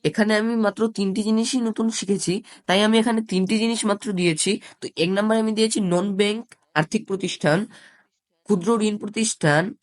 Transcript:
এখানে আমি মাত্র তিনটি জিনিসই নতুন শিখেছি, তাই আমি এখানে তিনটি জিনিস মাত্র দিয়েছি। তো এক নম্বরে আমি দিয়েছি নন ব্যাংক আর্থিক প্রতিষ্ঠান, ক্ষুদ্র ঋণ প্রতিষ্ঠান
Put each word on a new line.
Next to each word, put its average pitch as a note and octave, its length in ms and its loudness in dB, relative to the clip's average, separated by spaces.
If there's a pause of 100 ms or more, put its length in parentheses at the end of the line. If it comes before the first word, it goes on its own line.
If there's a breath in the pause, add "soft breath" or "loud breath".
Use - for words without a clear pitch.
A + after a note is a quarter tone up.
এখানে G#3+ 320 0
আমি A3+ 140 -2 (100)
মাত্র G3+ 180 0 (140)
তিনটি G3 320 -2
জিনিসই A3+ 400 0
নতুন A3+ 180 -2 (120)
শিখেছি, F#3 360 -2 (320 loud breath)
তাই F#3+ 200 2
আমি A3 160 4
এখানে A3+ 180 0 (100)
তিনটি F#3+ 320 0
জিনিস A3+ 180 0 (100)
মাত্র G3+ 160 -2 (140)
দিয়েছি। F3 300 0 (300 loud breath)
তো - 40 -12 (180)
এক F3 140 0
নম্বরে A3 280 2
আমি A3 140 -2
দিয়েছি A3 200 2 (140)
নন F3+ 140 2 (140)
ব্যাংক G#3 220 0 (360)
আর্থিক D#3+ 300 -2
প্রতিষ্ঠান, F#3 500 0 (880 loud breath)
ক্ষুদ্র F#3 200 0 (200)
ঋণ G#3 140 -2
প্রতিষ্ঠান F3 600 0 (200)